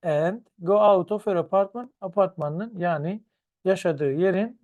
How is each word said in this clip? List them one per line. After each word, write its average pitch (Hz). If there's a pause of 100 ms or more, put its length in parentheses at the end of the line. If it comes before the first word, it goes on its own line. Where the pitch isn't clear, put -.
and 170 (180)
go 185
out 202
of 208
her 196
apartment. 196 (100)
Apartmanın 185
yani 175 (420)
yaşadığı 160
yerin 190